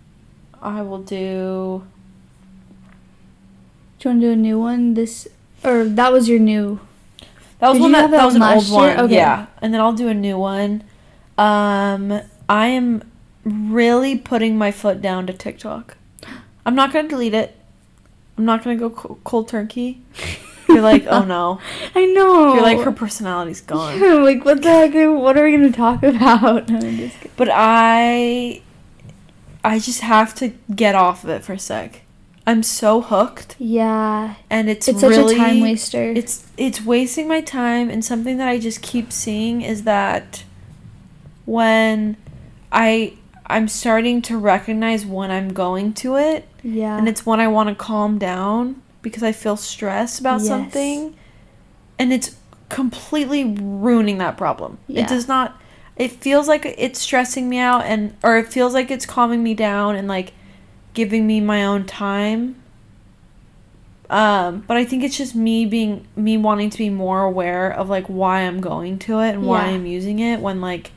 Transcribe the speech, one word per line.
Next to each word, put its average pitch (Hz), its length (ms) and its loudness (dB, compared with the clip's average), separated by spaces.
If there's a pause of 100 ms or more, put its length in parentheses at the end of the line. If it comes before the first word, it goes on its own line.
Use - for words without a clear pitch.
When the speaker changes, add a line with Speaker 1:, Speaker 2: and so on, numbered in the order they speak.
(600)
Speaker 1:
I 208 200 -8
will 196 180 -10
do 190 840 -6 (2250)
Speaker 2:
Do 254 100 -4
you 247 60 2
wanna 233 60 4
do 233 100 4
a 226 40 2
new 220 240 2
one? 240 360 0
This, 226 320 -6 (360)
or 240 220 2
that 226 260 2
was 254 160 6
your 233 120 4
new 214 400 2 (800)
Speaker 1:
That 247 100 6
was 262 80 6
Speaker 2:
Did - 60 6
Speaker 1:
one 277 80 6
Speaker 2:
you 311 40 8
Speaker 1:
that, 302 60 8
Speaker 2:
have 302 100 4
Speaker 1:
that 311 60 6
Speaker 2:
that 262 80 8
Speaker 1:
was 247 100 4
an 233 60 8
Speaker 2:
one 214 120 6
Speaker 1:
old 214 100 6
Speaker 2:
last 196 80 -4
year? 196 240 4
Speaker 1:
one. - 100 -2
Speaker 2:
Okay. 233 100 4
Speaker 1:
Yeah. 160 300 4 (160)
And 220 120 -2
then 226 60 0
I'll 226 140 2
do 233 160 -2
a 220 40 0
new 202 240 -2
one. 196 460 -4 (540)
Um, 202 840 0 (300)
I 214 180 2
am 247 360 0 (420)
really 233 720 0
putting 220 400 -2
my 208 140 0
foot 202 300 -4
down 185 260 -4
to 190 60 -10
TikTok. - 600 -14 (720)
I'm 240 100 0
not 269 160 2
gonna 311 160 0
delete 247 260 -2
it. 220 220 -2 (840)
I'm 220 80 -2
not 226 180 0
gonna 240 120 -4
go 233 140 -4
co-, - 340 -16
cold 226 240 -4
turkey. 247 540 -8 (640)
You're 285 140 8
like, 220 260 4
Speaker 2:
<laughs> - 20 -8
Speaker 1:
"Oh, 226 140 2
no." 180 360 -2 (360)
Speaker 2:
I 370 120 4
know. 370 480 6
Speaker 1:
You're 240 80 4
like, 226 160 4
"Her 247 120 0
personality's 185 720 -6
gone." - 380 -6
Speaker 2:
Yeah, 381 160 6
like, 269 280 4
what 277 180 4
the 330 80 2
heck? 320 240 6
What 302 440 4
are 302 80 6
we 302 100 4
gonna 285 160 6
talk 233 320 0
about? 233 680 4
<laughs> - 0 -
No, 226 80 0
I'm 226 200 -4
just 240 200 -8
kidding. - 200 -20
Speaker 1:
But 247 160 2
I, 233 1080 2 (1000)
I 220 160 0
just 240 220 -6
have 220 340 2
to 254 140 -4 (260)
get 202 200 2
off 180 280 2
of 160 60 -10
it - 160 -6
for 196 80 -10
a 190 60 -10
sec. - 420 -10 (440)
I'm 226 180 2
so 220 380 2
hooked. - 560 -2
Speaker 2:
Yeah. 220 760 -2 (140)
Speaker 1:
And 220 200 0
it's 214 200 -2
Speaker 2:
It's 208 100 0
such 254 140 6
a 220 40 6
Speaker 1:
really 220 200 6
Speaker 2:
time 226 240 4
waster. 226 520 -2
Speaker 1:
It's, 233 320 -6 (120)
it's 247 260 -4
wasting 247 440 0
my 320 120 0
time, 240 500 -2
and 220 140 -4
something 247 340 -4
that 262 120 -2
I 247 100 0
just 226 220 -6
keep 240 320 -6
seeing 226 480 -4
is 214 220 -6
that 196 600 -4 (1000)
when 220 720 0 (540)
I, 226 420 0 (340)
I'm 220 220 0
starting 233 540 0
to 233 140 -6
recognize 214 680 0
when 190 260 -6
I'm 190 220 -4
going 190 420 -4
to 254 220 -4
it. 302 280 -2 (180)
Speaker 2:
Yeah. 220 340 -4
Speaker 1:
And 220 100 0
it's 220 180 -4
when 226 140 0
I 226 80 2
wanna 214 280 0
calm 214 420 -2
down 208 640 -4 (200)
because 220 220 -10
I 220 80 0
feel 214 240 -4
stressed 214 640 -6
about 254 220 -2
Speaker 2:
Yes. 208 80 -2
Speaker 1:
something. 285 640 -6 (840)
And 254 140 0
it's 254 240 -4 (320)
completely 277 800 -4
ruining 202 720 -2
that 180 180 -4
problem. 143 520 -6
Speaker 2:
Yeah. 247 160 -4
Speaker 1:
It - 40 -2
does 247 220 -4
not, 262 280 -2 (380)
it 247 160 -4
feels 285 380 0
like 302 160 2 (120)
it's 262 220 -6
stressing 254 480 -2
me 247 120 -4
out, 247 260 0
and, 208 360 -4
or 226 160 4
it 226 140 0
feels 247 220 0
like 262 180 -2
it's 262 140 -8
calming 240 380 0
me 226 100 -2
down 208 420 -2
and, 196 140 -6
like, 185 240 -6 (600)
giving 220 320 -2
me 214 160 2
my 208 240 0
own 202 200 -2
time. 208 720 -4 (1600)
Um, 196 560 0
but 240 100 0
I 247 80 2
think 254 180 -4
it's 277 140 -4
just 254 160 -8
me 226 320 0
being, 214 400 -4 (100)
me 220 220 0
wanting 214 320 0
to 208 80 -14
be 214 140 -4
more 190 320 -2
aware 185 480 -2
of, 190 180 -6
like, 190 180 -4
why 190 340 -2
I'm 180 200 -4
going 175 380 -8
to 220 200 -4
it 220 120 0
and 202 140 -6
why 185 200 0
Speaker 2:
Yeah. 190 80 -4
Speaker 1:
I'm 180 140 -6
using 185 320 -6
it 233 200 -2
when, 190 220 -6
like, 180 360 -8